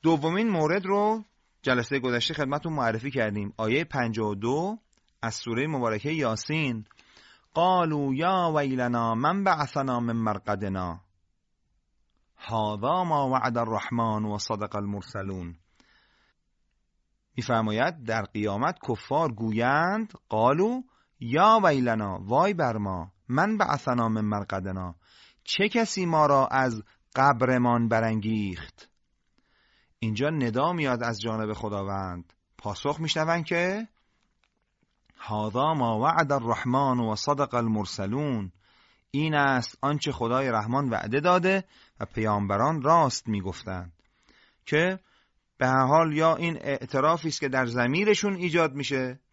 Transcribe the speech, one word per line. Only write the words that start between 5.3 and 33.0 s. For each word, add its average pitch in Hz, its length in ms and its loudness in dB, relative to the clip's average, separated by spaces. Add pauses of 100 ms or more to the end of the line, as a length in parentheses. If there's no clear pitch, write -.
سورهٔ 120 320 -4
مبارکهٔ 131 480 -2
یاسین، 127 720 -2 (720)
«قالوا 165 600 2
یا 175 420 2
ویلنا 123 580 0
من 165 300 0
بعثنا 139 560 0
من 117 160 -2
مرقدنا 98 840 -2 (1400)
هذا 110 680 -2
ما 143 240 0
وعد 123 300 0
الرحمن 113 680 -2
و 104 140 -4
صدق 104 380 -6
المرسلون.» 98 800 -8 (1800)
می‌فرماید 120 680 0
در 110 180 -2
قیامت 104 560 -2 (100)
کفار 139 440 -2
گویند، 135 800 0 (160)
«قالوا 160 520 2 (400)
یا 180 440 6
ویلنا، 113 580 2
وای 156 320 2
بر 131 220 0
ما، 95 360 -4 (160)
من 190 300 0
بعثنا 127 500 0
من 110 160 0
مرقدنا، 95 720 -4 (500)
چه 208 240 0
کسی 214 380 0
ما 156 200 4
را 139 200 4
از 123 360 0 (340)
قبرمان 123 720 4
برانگیخت؟» 107 1000 -2 (1120)
اینجا 117 320 0
ندا 139 420 0
میاد 135 300 0
از 117 180 -4
جانب 110 320 -4
خداوند، 98 800 -6 (260)
پاسخ 143 420 -6